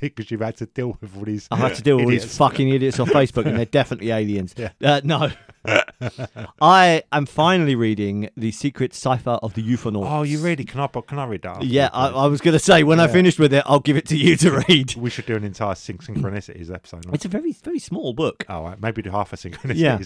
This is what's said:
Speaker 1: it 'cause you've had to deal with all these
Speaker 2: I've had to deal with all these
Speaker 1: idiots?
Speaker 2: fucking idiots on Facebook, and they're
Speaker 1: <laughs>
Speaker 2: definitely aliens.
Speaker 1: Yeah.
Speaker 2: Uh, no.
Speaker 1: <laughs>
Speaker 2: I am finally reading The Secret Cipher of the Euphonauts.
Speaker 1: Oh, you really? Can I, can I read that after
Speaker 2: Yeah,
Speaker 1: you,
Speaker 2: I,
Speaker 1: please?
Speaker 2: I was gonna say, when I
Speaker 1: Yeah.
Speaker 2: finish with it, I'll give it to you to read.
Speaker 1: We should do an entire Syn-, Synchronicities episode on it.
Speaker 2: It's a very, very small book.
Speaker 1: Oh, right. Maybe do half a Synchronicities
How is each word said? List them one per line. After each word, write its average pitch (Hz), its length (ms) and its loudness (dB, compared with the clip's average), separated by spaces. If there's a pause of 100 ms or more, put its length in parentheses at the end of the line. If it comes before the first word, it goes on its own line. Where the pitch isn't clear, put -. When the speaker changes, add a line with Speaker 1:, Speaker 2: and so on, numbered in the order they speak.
Speaker 1:
it 143 140 -8
'cause 110 140 -10
you've 110 100 -6
had 110 160 -6
to 113 100 -10
deal 123 340 -8
with 98 160 -18
all 101 80 -14
these 107 280 -6
Speaker 2:
I've 113 80 -2
had 123 160 0
to 117 60 -10
deal 139 140 4
with 120 100 2
all 120 40 4
these 123 140 0
Speaker 1:
idiots? - 120 -12
Speaker 2:
fucking 135 320 2
idiots 135 300 0
on 127 100 0
Facebook, 135 380 2
and 110 100 -2
they're 117 80 0
Speaker 1:
<laughs> 143 160 0
Speaker 2:
definitely 117 300 -4
aliens. 104 460 -4
Speaker 1:
Yeah. 113 140 -8 (120)
Speaker 2:
Uh, 143 220 2
no. 151 260 0 (340)
Speaker 1:
<laughs> - 60 -6 (920)
Speaker 2:
I 175 520 6
am 147 140 0
finally 160 480 2
reading 104 640 -2
The 113 140 -4
Secret 131 440 -6
Cipher 123 480 -4
of 107 120 -8
the 113 80 -6
Euphonauts. 110 480 -2
Speaker 1:
Oh, 151 120 -2
you 151 180 -4
really? 156 240 -4
Can 127 160 -10
I, 143 80 -2
can 139 300 -10
I 135 80 -6
read 104 160 -8
that 92 140 -12
after 135 100 -6
Speaker 2:
Yeah, 135 180 2
Speaker 1:
you, 127 80 -2
Speaker 2:
I, 131 180 0
Speaker 1:
please? 123 60 -10
Speaker 2:
I 135 100 2
was 139 140 0
gonna 160 180 4
say, 175 240 6
when 160 180 6
I 165 60 8
Speaker 1:
Yeah. 123 60 0
Speaker 2:
finish 180 260 6
with 151 140 4
it, 139 140 4
I'll 143 140 4
give 143 160 2
it 160 120 -2
to 156 80 0
you 151 220 4
to 143 300 4
read. 143 280 4
Speaker 1:
We 120 140 -6
should - 160 -10
do 113 100 -2
an 104 80 -6
entire 101 320 -4
Syn-, 90 220 -12
Synchronicities 98 760 -8
episode 87 320 -16
on 87 60 -8
it. 147 40 0
Speaker 2:
It's - 80 -10
a 202 40 -8
very, 285 240 -4
very 320 260 -10
small 165 340 -8
book. 127 360 -4
Speaker 1:
Oh, 85 160 -8
right. 95 160 -14
Maybe 110 220 -6
do 92 80 -12
half 101 220 -6
a - 40 -12
Synchronicities 131 400 -10 (280)